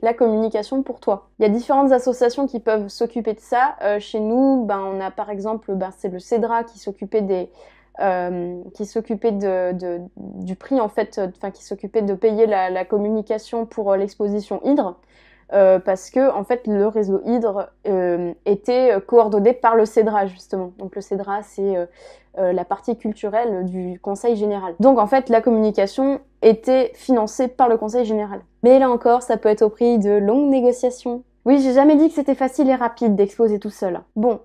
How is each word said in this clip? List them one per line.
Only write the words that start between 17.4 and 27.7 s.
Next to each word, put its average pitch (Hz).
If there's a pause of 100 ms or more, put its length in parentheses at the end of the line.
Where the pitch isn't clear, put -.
euh, 175 (140)
était, 247
euh, 196
coordonné 214
par 233
le 220
cedra 214
justement. 185
Donc 190
le 202
cedra, 196
c'est, 196
euh, 175 (520)
euh, 180
la 180
partie 214
culturelle 214
du 180
Conseil 214
général. 202
Donc 247
en 208
fait 269
la 226
communication 226 (220)
était 226
financée 240
par 247
le 226